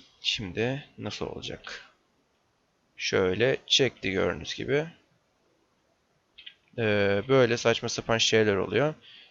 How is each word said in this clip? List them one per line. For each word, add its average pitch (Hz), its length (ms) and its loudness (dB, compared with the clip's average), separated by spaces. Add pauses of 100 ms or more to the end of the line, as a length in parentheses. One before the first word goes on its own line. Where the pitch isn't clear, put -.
(200)
Şimdi 117 640 -4 (140)
nasıl 110 280 -8
olacak? - 640 -14 (1040)
Şöyle 104 600 0 (100)
çekti 113 440 0
gördüğünüz 90 440 -2
gibi. 143 320 -2 (1900)
Ee, 101 500 2
böyle 123 280 6
saçma 117 320 0
sapan 113 300 -2
şeyler 107 380 4
oluyor. 110 380 0 (360)